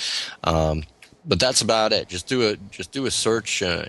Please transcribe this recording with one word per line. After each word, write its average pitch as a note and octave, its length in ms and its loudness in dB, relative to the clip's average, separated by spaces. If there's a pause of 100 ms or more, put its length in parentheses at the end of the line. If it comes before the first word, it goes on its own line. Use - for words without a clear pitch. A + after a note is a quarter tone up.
(440)
Um, D#2 400 2 (420)
but G2 140 2
that's B2+ 200 2
about A2 320 2
it. G2 160 0
Just F2+ 200 -8
do B2 200 2
a, G#2 80 0 (140)
just - 220 -12
do C3+ 140 -4
a A2+ 40 0
search, - 540 0
uh, E2+ 240 0